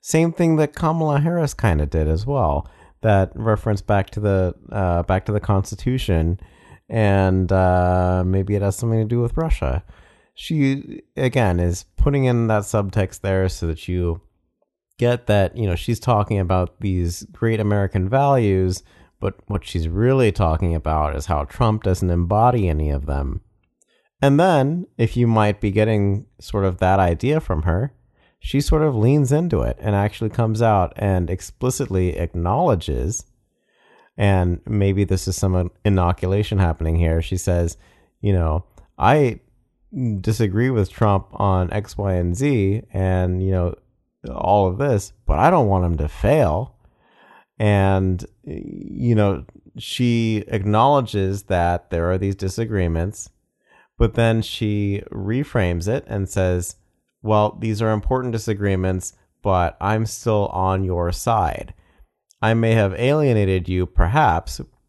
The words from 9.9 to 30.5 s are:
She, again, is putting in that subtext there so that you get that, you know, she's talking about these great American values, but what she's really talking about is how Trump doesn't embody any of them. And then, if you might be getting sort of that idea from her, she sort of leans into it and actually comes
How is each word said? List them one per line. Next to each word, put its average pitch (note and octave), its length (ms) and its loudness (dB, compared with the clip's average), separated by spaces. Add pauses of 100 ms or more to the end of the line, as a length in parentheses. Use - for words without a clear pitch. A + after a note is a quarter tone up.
She, C#3 680 -2 (140)
again, A#2+ 440 2
is F2 240 -2 (120)
putting C#3 280 2
in A#2+ 240 2
that G#2+ 160 2
subtext G2+ 560 -2
there F#2+ 280 0
so - 200 -6
that D#2 180 -6
you F2+ 340 -2 (760)
get A#2+ 280 0
that, G2+ 300 2
you A#2 100 -2
know, F2 100 0
she's A2+ 240 -4
talking G#2 400 0
about F#2 400 -2
these F2+ 440 -2
great A2+ 360 -2
American G2+ 480 0
values, G#2 720 2 (380)
but - 160 -4 (100)
what G2+ 180 -6
she's E2 220 -4
really A2+ 460 2
talking E2 420 0
about D2+ 400 -2
is C#2+ 120 -6
how D2 180 -2
Trump A2 400 -2
doesn't F#2 260 0
embody G#2 580 2
any D2+ 220 -2
of C#2 160 -4
them. C#2 360 -4 (760)
And C#3 200 4
then, E3+ 460 2 (120)
if - 180 0
you A#2+ 100 4
might G#2+ 340 2
be G#2 100 0
getting G#2 560 0 (140)
sort G2+ 240 -4
of F#2 140 0
that F#2+ 200 2
idea G2 420 0
from E2 220 -4
her, F2 300 -2 (480)
she - 200 -2
sort D#3 220 2
of D3+ 120 0
leans B2 360 2
into D3+ 320 0
it A#1+ 180 -4
and G#2 140 -2
actually G#2 360 -2
comes A2 300 -2